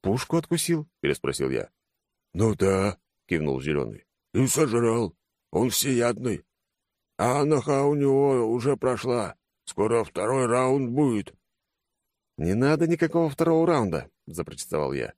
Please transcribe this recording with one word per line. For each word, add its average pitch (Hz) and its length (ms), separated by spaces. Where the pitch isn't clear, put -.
"Пушку 120 360
откусил?" 165 500
переспросил 69 480
я. 62 200
"Ну 104 220
да", 95 420
кивнул 73 340
Зеленый. 67 440
"И 131 140
сожрал. 117 680
Он 117 180
всеядный. 120 760
А 127 280
ноха 143 400
у 147 100
него 135 560
уже 123 240
прошла. 120 640
Скоро 110 400
второй 123 440
раунд 127 440
будет". 123 420
"Не 85 160
надо 143 340
никакого 165 420
второго 160 360
раунда", 107 440
запротестовал 76 640
я. 62 260